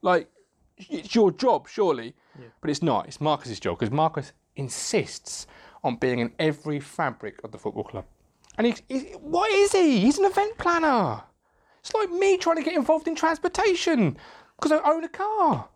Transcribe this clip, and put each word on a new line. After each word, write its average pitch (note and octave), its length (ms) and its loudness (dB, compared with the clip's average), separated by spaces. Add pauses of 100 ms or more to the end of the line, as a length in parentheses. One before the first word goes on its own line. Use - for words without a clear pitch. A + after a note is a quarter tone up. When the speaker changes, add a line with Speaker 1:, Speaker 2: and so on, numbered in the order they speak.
Speaker 1:
Like, F3 260 2 (480)
it's - 380 -10
your G#3+ 160 6
job, F3+ 380 0
surely. C#3 460 -2 (240)
Speaker 2:
Yeah. B2 80 -20 (140)
Speaker 1:
But D3+ 100 -4
it's D3+ 120 -4
not. A#2+ 240 0
It's - 140 -16
Marcus's C#3+ 400 -2
job, F2 180 -4
'cause A2 140 -2
Marcus D3+ 400 -2 (240)
insists - 920 -6 (380)
on B2+ 120 -2
being B2 220 0
in A#2 220 -2
every D3+ 400 -2
fabric C3+ 640 -8
of G#2+ 80 -14
the G#2 60 -16
football G#2+ 260 -6
club. - 200 -12 (520)
And A3+ 120 2
he, A#3 60 -2 (140)
he, C4 120 -4 (180)
what E4+ 320 -2
is G4+ 220 4
he? D#4+ 260 4
He's A#3+ 200 4
an G4 80 2
event G4+ 320 0
planner. C4 640 0 (580)
It's - 120 -14
like G#4+ 180 -2
me F#4+ 280 2
trying E4+ 180 0
to D#4 60 -2
get D#4+ 120 -4
involved D#4+ 340 2
in D#4+ 80 -2
transportation E4 1000 0 (440)
'cause D4 100 0
I D#4 140 4
own D#4+ 180 2
a E4+ 60 -8
car. F#4 680 0